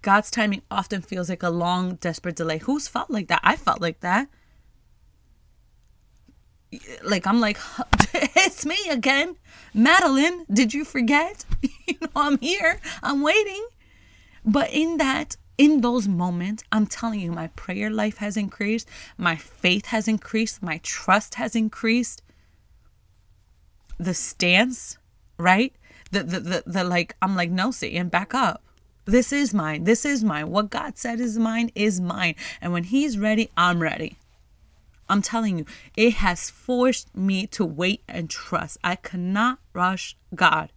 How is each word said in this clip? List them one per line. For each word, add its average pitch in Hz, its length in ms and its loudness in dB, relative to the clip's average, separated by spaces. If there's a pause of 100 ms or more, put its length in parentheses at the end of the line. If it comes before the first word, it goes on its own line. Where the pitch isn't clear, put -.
God's 202 280 4
timing 208 400 0
often 196 320 -4
feels 180 280 -6
like 180 140 -6
a 175 60 2
long, 180 460 -2
desperate 170 400 -6
delay. 160 240 -2
Who's 285 280 -2
felt - 220 -6
like 208 180 -4
that? - 160 2
I 240 120 4
felt - 260 -2
like 165 200 -4
that. 202 280 0 (2750)
Like, 190 220 -2
I'm 214 140 4
like, 208 180 0 (200)
<laughs> - 360 4
"It's 359 540 2
me 349 100 -2 (140)
again. 277 460 0 (360)
Madeline, 320 800 4
did 226 220 4
you 302 100 -2
forget? 294 580 0 (200)
<laughs> 269 60 0 (180)
You 311 140 -4
know, 320 140 -8
I'm 285 220 2
here. 349 420 0 (220)
I'm 285 220 0
waiting." 403 420 0 (800)
But 220 260 2
in 320 260 0
that, 277 400 -2 (220)
in 294 220 8
those 240 260 2
moments, 180 640 -2
I'm 214 160 2
telling 220 320 -6
you, 170 140 -4
my 165 140 -6
prayer 202 420 -6
life 214 300 -2
has 208 180 -4
increased. 208 500 -4 (300)
My 175 180 0
faith - 520 -2
has 220 200 -2
increased. 220 560 -2
My 160 140 -6
trust - 580 -2
has 226 180 -6
increased. 226 680 0 (1800)
The 175 160 -4
stance, 196 840 0 (400)
right? 190 360 4 (380)
The, 190 120 -2
the, 170 160 -4
the, 175 260 -4
the, 180 200 -2
like, 175 360 -2
I'm 190 140 0
like, 175 160 0
"No, 190 200 0
Satan, 180 360 -4
back 180 260 -2
up. 247 300 0 (400)
This 240 300 4
is 285 200 2
mine. 156 300 -2
This 226 220 2
is 277 180 0
mine. 156 260 -2
What 202 200 0
God - 280 -8
said 233 220 -4
is 226 180 -2
mine 226 380 0
is 202 240 0
mine. 175 360 -2 (260)
And 175 100 -4
when 175 140 -2
he's 262 320 0
ready, 214 400 0
I'm 175 240 4
ready." - 360 -4 (920)
I'm 196 120 4
telling 220 360 -2
you, 156 80 -6 (320)
it 220 160 4
has - 360 0
forced 247 680 0
me 190 300 0
to - 180 -2
wait 175 420 -2
and 170 220 -8
trust. - 520 -8
I 202 140 -2
cannot 196 600 -2 (160)
rush 180 420 -4 (180)
God. 160 440 2